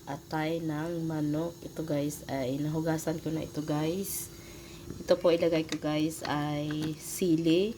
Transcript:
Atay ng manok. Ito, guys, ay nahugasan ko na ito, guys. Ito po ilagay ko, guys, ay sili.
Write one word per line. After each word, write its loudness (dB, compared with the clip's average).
Atay -2
ng -2
manok. 0
Ito, -6
guys, -2
ay -2
nahugasan 0
ko -2
na -2
ito, -4
guys. -2
Ito 6
po 4
ilagay 4
ko, -2
guys, 0
ay 0
sili. 4